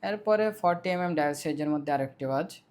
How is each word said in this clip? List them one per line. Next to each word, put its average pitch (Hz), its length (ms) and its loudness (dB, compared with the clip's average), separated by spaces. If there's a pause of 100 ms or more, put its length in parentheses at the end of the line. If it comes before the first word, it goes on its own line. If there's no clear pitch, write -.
এরপরে 214 480 2
ফর্টি 180 400 0
এমএম 180 240 0
ডায়াল 147 200 2
সাইজের 151 360 -2
মধ্যে 147 220 -2
আরেকটি 135 340 -2
ওয়াচ। 139 440 -2